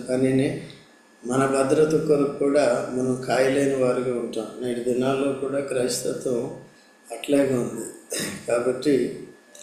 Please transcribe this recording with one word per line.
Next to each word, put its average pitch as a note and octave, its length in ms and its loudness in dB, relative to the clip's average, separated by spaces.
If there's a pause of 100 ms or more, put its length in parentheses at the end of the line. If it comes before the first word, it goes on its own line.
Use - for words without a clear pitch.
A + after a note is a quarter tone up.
పనిని, C3 580 2 (580)
మన C3 200 2
భద్రత D3 600 2
కొరకు C#3 300 2
కూడా C#3 560 2
మనం B2+ 280 -2
కాయలేని C3+ 600 2
వారిగా B2 360 0
ఉంటాం. A2+ 280 -6 (140)
నేటి A#2+ 220 -4
దినాల్లో C3+ 500 0
కూడా C3+ 260 -4
క్రైస్తత్వం C3 1000 -4 (520)
అట్లాగే C3+ 420 2
ఉంది. - 640 -6 (300)
కాబట్టి B2 800 0 (360)